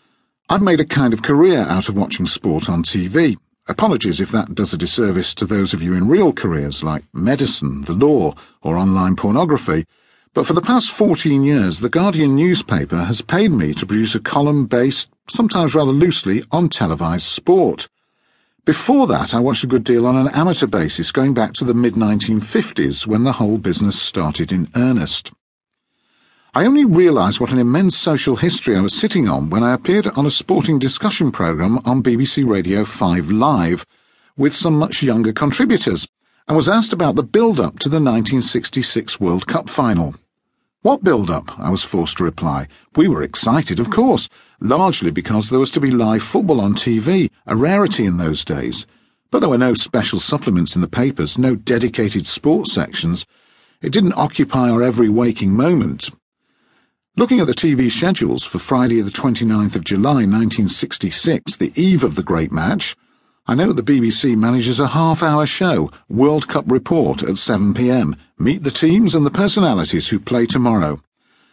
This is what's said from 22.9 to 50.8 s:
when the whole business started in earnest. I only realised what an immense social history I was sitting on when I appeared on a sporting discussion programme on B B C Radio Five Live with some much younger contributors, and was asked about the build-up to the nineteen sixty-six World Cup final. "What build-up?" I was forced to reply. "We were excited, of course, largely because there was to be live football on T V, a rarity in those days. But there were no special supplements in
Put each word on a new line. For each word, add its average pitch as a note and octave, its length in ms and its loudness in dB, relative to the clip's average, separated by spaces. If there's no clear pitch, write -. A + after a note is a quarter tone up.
when G#2+ 160 0
the C3 80 0
whole A2 260 0
business G2+ 420 -2
started D#2+ 520 -4
in F2+ 240 -2
earnest. A#2+ 560 -2
I D3+ 120 2
only C#4+ 180 4
realised D#3+ 560 4
what B2 140 -2
an C3 40 2
immense C#3+ 400 2
social C#3+ 380 0
history B2 400 0
I F#2 60 4
was G2 120 0
sitting E3+ 360 0
on D2 200 -2
when G#2 140 2
I A#2+ 100 2
appeared F#3 340 0
on C#3 80 2
a C#3+ 60 0
sporting D#3 480 0
discussion C3+ 520 -2
programme F2 540 0
on B2+ 160 0
B A#2 160 0
B C3+ 80 0
C C#3 180 -2
Radio G2+ 400 0
Five F2+ 480 -2
Live G#2+ 540 0
with C#3+ 180 0
some D#3+ 240 0
much - 240 -2
younger A2+ 300 0
contributors, C#3+ 800 0
and D3+ 120 2
was D#3+ 100 2
asked A3 240 2
about F3 240 0
the C#3+ 80 0
build-up F#3 560 0
to - 80 -2
the D#3 140 2
nineteen A#2 400 2
sixty-six - 760 -4
World F#2 300 -2
Cup - 220 -4
final. F2 440 0
"What B3 220 2
build-up?" G#2 560 0
I E2 120 -4
was F#2+ 120 -2
forced - 360 -4
to F#2 40 -2
reply. D2 440 -4
"We E3+ 120 4
were G2 160 0
excited, A2+ 560 -2
of A#2+ 100 -2
course, A#3 400 2
largely C#3+ 480 0
because G#2+ 400 -2
there B2+ 100 2
was C3+ 120 0
to - 80 0
be C#3 100 0
live A2+ 320 2
football E3+ 400 0
on G2+ 140 2
T A2+ 240 0
V, E3 320 0
a A2+ 80 -2
rarity D#3 500 0
in F2 120 0
those D#2+ 280 -2
days. B1+ 400 -6
But - 80 0
there F3 100 0
were B2+ 80 2
no B2 160 4
special - 460 -2
supplements F2+ 560 -2
in F2+ 60 0